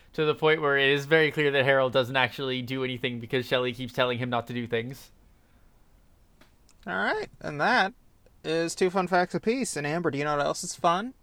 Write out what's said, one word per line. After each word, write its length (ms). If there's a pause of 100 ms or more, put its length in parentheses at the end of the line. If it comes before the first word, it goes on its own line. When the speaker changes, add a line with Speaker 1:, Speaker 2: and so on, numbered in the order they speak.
(140)
Speaker 1:
to 120
the 100
point 260
where 160
it 120
is 160
very 260
clear 200
that 140
Harold 280
doesn't 220
actually 460
do 220
anything 360
because 260
Shelley 280
keeps 200
telling 260
him 100
not 180
to 60
do 140
things. 440 (1700)
Speaker 2:
All 100
right, 320 (140)
and 180
that 340 (500)
is 320
two 140
fun 180
facts 280
apiece. 400
And 120
Amber, 240
do 60
you 60
know 140
what 80
else 180
is 120
fun? 480